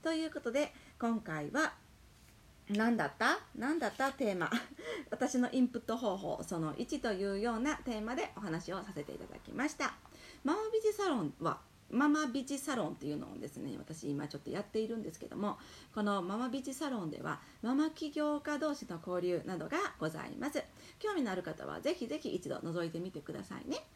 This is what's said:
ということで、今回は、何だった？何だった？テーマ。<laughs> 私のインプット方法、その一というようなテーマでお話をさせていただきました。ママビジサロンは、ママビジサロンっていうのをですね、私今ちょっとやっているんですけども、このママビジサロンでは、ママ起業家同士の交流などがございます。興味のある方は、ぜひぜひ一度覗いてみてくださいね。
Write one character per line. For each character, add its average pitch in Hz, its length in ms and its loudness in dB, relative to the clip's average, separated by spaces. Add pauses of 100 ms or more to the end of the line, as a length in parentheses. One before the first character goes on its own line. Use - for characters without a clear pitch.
と 330 100 2
い 320 140 2
う 302 40 -2
こ 302 100 -6
と 233 120 -2
で、 285 220 2 (260)
今 233 200 4
回 151 300 -4
は、 302 240 2 (920)
何 220 280 4
だ 160 100 4
っ - 120 -2
た？ 285 220 4 (160)
何 277 220 2
だ 240 100 2
っ - 80 -2
た？ 269 160 2
テ 214 220 2
ー - 20 0
マ。 165 140 2 (300)
<laughs> 440 300 -6
私 - 280 0
の 247 120 4
イ 262 100 4
ン 247 80 8
プ 233 100 -2
ッ - 40 -4
ト 226 140 0
方 208 220 0
法、 - 240 -2
そ 170 160 -2
の 156 180 0
一 262 240 -2
と 226 120 0
い 196 200 0
う 196 80 0
よ 233 140 2
う 220 60 0
な 294 160 2
テ - 160 -4
ー 214 100 -2
マ 233 120 -2
で 349 220 -2
お - 40 -8
話 170 320 -2
を 190 120 -2
さ 190 100 -10
せ 147 100 -4
て - 80 -8
い - 60 -8
た - 140 -10
だ - 60 -12
き - 140 -12
ま 262 160 0
し 302 60 -2
た。 - 200 -2 (500)
マ 302 100 4
マ 415 40 2 (120)
ビ 440 100 4
ジ 427 120 4
サ 403 160 2
ロ 240 140 4
ン 147 180 0
は、 165 200 0 (300)
マ 269 160 6
マ 302 200 6
ビ 254 180 -2
ジ 277 140 -2
サ 269 180 0
ロ 214 100 2
ン - 40 -2
っ - 60 -6
て - 100 -8
い 147 80 0
う - 20 -2
の - 120 -6
を 95 100 -10
で 127 100 -6
す - 80 -12
ね、 117 220 -6
私 160 320 -6
今 143 180 -2
ち - 80 -8
ょ 143 40 -6
っ - 20 -20
と - 80 -8
や 175 100 -2
っ 208 40 -4
て - 140 -2
い 220 100 0
る 226 100 -4
ん 208 40 -4
で 160 80 -6
す - 80 -14
け - 80 -10
ど - 120 -8
も、 202 200 0 (360)
こ 208 80 0
の 202 180 4
マ 190 160 -2
マ 247 140 0
ビ 262 120 -2
ジ 269 120 -4
サ 285 160 -2
ロ 220 120 0
ン 156 80 0
で - 120 -6
は、 180 180 -2 (220)
マ 240 120 2
マ 302 160 6
起 311 200 -4
業 302 300 2
家 294 180 0
同 294 160 2
士 - 120 -8
の 165 200 -6
交 180 200 2
流 170 200 2
な 180 100 -2
ど 160 120 -4
が 311 100 2 (200)
ご 156 120 2
ざ 160 160 -8
い - 100 -8
ま 285 140 -2
す。 - 120 0 (360)
興 415 160 0
味 320 80 4
の 214 80 2
あ 185 40 2
る 180 80 0
方 165 220 -6
は、 80 160 -4
ぜ 320 140 2
ひ 240 120 -2
ぜ 294 120 -2
ひ - 160 -2
一 175 160 -2
度 - 60 0
覗 170 280 0
い 165 60 -2
て 165 100 -4
み 185 100 -4
て 151 100 -8
く - 120 -10
だ - 120 -6
さ 196 140 -8
い - 80 -10
ね。 508 300 -4